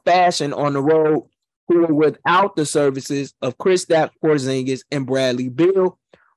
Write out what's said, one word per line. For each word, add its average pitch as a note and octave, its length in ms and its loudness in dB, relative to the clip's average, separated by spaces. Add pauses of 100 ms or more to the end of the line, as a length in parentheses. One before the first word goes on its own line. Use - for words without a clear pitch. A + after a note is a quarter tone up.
fashion F3 480 2
on C#3+ 220 -2
the C#3 60 -2
road, D#3 440 2 (420)
who E3+ 140 2
were E3 120 2
without D#3 640 0
the D#3 100 -2
services C#3 800 -4
of - 160 -6
Kristaps E3+ 520 0 (140)
Porzingis C3+ 680 -2
and C#3 120 -4
Bradley B2+ 440 -2
Beal, F3+ 500 0 (380)